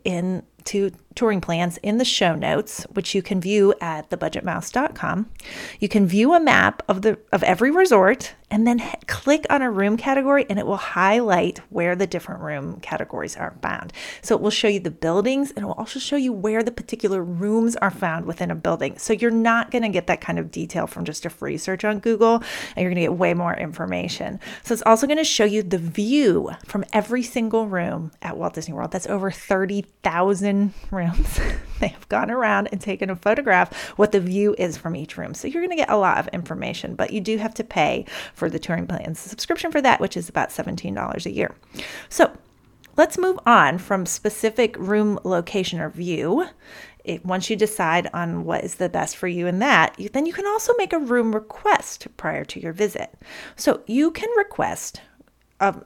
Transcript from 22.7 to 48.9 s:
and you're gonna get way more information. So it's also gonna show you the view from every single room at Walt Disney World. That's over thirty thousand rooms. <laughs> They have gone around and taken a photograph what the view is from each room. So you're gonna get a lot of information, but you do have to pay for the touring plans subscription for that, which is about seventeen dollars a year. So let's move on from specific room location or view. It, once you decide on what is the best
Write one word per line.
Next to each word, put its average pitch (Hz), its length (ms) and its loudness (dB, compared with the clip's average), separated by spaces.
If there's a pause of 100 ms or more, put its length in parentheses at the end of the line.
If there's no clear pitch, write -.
and 180 60 0
you're 180 80 0
gonna 180 100 0
get 165 140 2
way 175 200 2
more 175 200 0
information. 175 840 -6 (240)
So 233 120 -2
it's 226 120 -6
also 226 220 6
gonna 311 160 2
show 233 200 4
you 208 200 2
the 180 140 0
view 202 720 2 (160)
from 196 260 -4
every 233 320 0
single 226 420 -2
room 170 460 -4 (100)
at - 140 -8
Walt 175 180 -4
Disney 160 200 -10
World. - 180 -6
That's 190 160 -6
over 190 220 -2
thirty 196 560 -2 (160)
thousand 196 720 2 (160)
rooms. 175 540 0
<laughs> - 60 0 (280)
They - 100 0
have - 200 -12
gone 208 220 0
around 214 420 2
and 190 80 -4
taken 190 300 -4
a 185 60 -4
photograph 202 800 2
what 208 120 6
the 202 80 6
view 196 380 2
is 165 220 -2
from 165 180 -6
each - 220 -10
room. - 160 -8
So - 120 -10
you're 330 160 -4
gonna 359 140 -2
get - 140 2
a 214 60 4
lot 190 200 4
of - 120 -2
information, - 680 -8
but 185 180 -4
you 214 80 -2
do 220 160 -2
have 220 160 -4
to 220 120 -6
pay 147 420 -2 (260)
for - 160 -4
the - 100 -4
touring 170 280 -4
plans 165 320 -6
subscription - 520 -6
for 294 120 2
that, - 180 4
which - 160 -2
is 170 140 -8
about - 200 -2
seventeen - 440 -8
dollars - 320 -6
a - 40 -6
year. - 240 -4 (540)
So - 240 2 (640)
let's 311 220 4
move 370 260 0
on 175 320 6
from 185 300 -2
specific 220 720 -2
room 208 440 0
location 180 560 -2
or 151 120 -6
view. 175 560 -2 (580)
It, 170 220 -6
once 185 240 -2
you 220 60 0
decide 175 580 2
on 170 320 -4
what 165 180 -2
is 170 120 -8
the 180 120 -2
best 160 300 -4